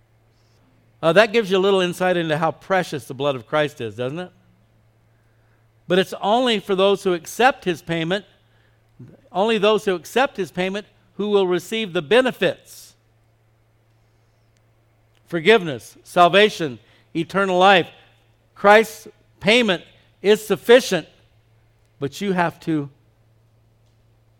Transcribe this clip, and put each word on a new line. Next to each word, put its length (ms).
Uh, 100
that 200
gives 180
you 60
a 20
little 220
insight 360
into 200
how 140
precious 540
the 80
blood 220
of 100
Christ 340
is, 180
doesn't 220
it? 120
But 120
it's 220
only 380
for 160
those 280
who 100
accept 520
his 160
payment, 440
only 260
those 280
who 100
accept 420
his 140
payment 340
who 140
will 180
receive 460
the 80
benefits. 920
Forgiveness, 760
salvation, 760
eternal 420
life. 320
Christ's 520
payment 440
is 240
sufficient, 600
but 220
you 120
have 280
to 280